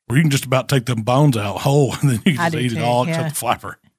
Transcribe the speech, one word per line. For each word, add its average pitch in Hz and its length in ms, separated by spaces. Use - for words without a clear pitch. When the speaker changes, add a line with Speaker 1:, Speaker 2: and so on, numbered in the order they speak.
Speaker 1:
where 120 120
you 170 40
can 156 80
just 135 140
about 127 240
take 135 160
them 110 180
bones 127 360
out 101 240
whole, 139 320
<laughs> - 60
and 139 100
then 120 160
you 180 80
can 123 60
Speaker 2:
I 170 100
Speaker 1:
just - 20
Speaker 2:
do 151 60
Speaker 1:
eat 123 140
it - 40
Speaker 2:
too, - 80
Speaker 1:
all 120 200
except 165 180
Speaker 2:
yeah. 160 80
Speaker 1:
the 143 40
flapper. 113 440